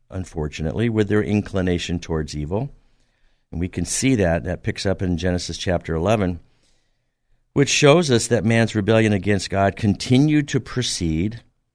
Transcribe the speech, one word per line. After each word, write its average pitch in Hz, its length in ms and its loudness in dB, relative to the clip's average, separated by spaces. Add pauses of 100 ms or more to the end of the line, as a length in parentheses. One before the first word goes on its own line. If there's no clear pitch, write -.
(100)
unfortunately, 80 760 -4
with 107 200 2
their 104 140 2
inclination 92 760 -2
towards 78 380 -6
evil. 90 340 -6 (800)
And 80 100 -6
we 92 80 -2
can 90 160 -4
see 131 320 0
that. 85 280 2
That 90 200 -6
picks - 200 -6
up 95 180 -2
in 90 140 0
Genesis 87 400 -4
chapter 85 380 -4
eleven, 92 460 0 (1120)
which 139 160 2
shows 147 420 4
us 117 180 2
that 110 160 0
man's 113 300 2
rebellion 110 380 4
against 98 380 0
God 98 260 2
continued 147 720 2
to 131 120 -2
proceed 101 840 -4 (320)